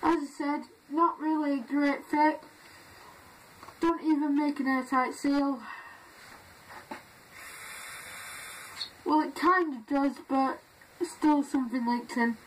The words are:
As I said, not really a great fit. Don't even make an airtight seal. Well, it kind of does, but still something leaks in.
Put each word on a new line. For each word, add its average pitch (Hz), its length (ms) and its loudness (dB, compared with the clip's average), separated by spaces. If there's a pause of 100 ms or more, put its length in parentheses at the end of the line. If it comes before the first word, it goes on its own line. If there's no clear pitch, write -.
As 330 160 4
I 285 100 -2 (100)
said, 294 240 -2 (280)
not 330 300 2
really 302 400 0
a 240 40 -6
great 285 420 0
fit. 302 360 2 (1400)
Don't 330 220 2
even 294 340 2
make 294 220 0
an 262 80 -2
airtight 262 460 0
seal. 277 480 0 (3500)
Well, 302 160 4
it - 140 -2
kind 339 400 4
of 226 120 -12
does, 277 260 2 (140)
but 269 320 0 (440)
still 302 400 4
something 254 420 0
leaks 240 320 0
in. 233 300 2